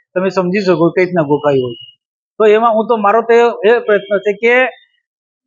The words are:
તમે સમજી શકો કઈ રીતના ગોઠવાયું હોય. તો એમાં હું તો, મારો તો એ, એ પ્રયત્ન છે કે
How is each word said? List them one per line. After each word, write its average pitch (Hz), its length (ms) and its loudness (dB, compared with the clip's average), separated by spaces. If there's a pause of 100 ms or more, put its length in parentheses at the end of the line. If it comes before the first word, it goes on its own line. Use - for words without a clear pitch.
(160)
તમે 185 140 -2
સમજી 185 320 -2
શકો 170 280 2
કઈ 180 160 -2
રીતના 175 160 -2
ગોઠવાયું 143 460 0
હોય. 120 80 -12 (600)
તો 214 80 2
એમાં 220 260 4
હું 214 160 -2
તો, 233 100 0
મારો 208 240 0
તો 233 120 0
એ, 233 360 2
એ 233 100 2
પ્રયત્ન 202 380 -2
છે 202 160 -4
કે 240 320 0 (800)